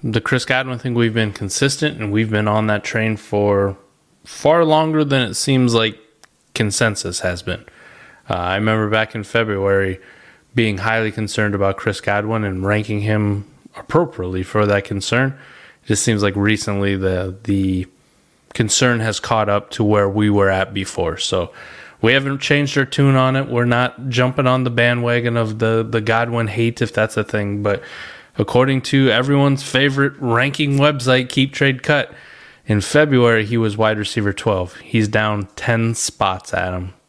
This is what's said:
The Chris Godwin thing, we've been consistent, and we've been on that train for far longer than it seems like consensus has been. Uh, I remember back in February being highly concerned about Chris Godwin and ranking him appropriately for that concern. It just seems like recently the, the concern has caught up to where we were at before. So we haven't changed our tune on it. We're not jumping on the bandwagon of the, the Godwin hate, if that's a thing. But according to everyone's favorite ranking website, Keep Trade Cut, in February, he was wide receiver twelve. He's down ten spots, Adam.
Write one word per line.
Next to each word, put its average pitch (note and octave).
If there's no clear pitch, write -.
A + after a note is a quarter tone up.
The A#2
Chris -
Godwin B2+
thing, B2
we've A#2
been A2
consistent, C#3
and G#2
we've G#2+
been G#2+
on G#2+
that G#2
train A2
for G2+
far E3
longer D#3
than C#3
it A2+
seems B2+
like A2+
consensus G#2
has F2+
been. F2+
Uh, -
I F2+
remember G#2+
back A2
in G#2+
February G2
being A2
highly A2
concerned G#2+
about G2
Chris -
Godwin G#2+
and F#2+
ranking G#2+
him G#2
appropriately F#2
for G#2+
that G2+
concern. B2
It -
just G#2+
seems G#2+
like G2+
recently G2+
the, F#2+
the F#2+
concern A#2+
has A2
caught G#2+
up G#2
to -
where G#2
we G#2
were G2+
at F#2+
before. F2+
So -
we A2+
haven't C#3
changed C#3+
our C#3
tune C#3
on C3
it. C3
We're A#2+
not B2
jumping B2+
on B2+
the B2+
bandwagon A#2+
of A2
the, A2+
the A2+
Godwin A#2
hate, A2+
if A#2
that's A2
a G#2+
thing. G#2
But G2+
according B2+
to C3+
everyone's C#3
favorite C#3
ranking C#3
website, C3
Keep C3+
Trade C3+
Cut, C#3+
in G#2+
February, B2
he A#2
was A2
wide A2
receiver G2+
twelve. F#2
He's A2
down G#2+
ten A2+
spots, -
Adam. F2+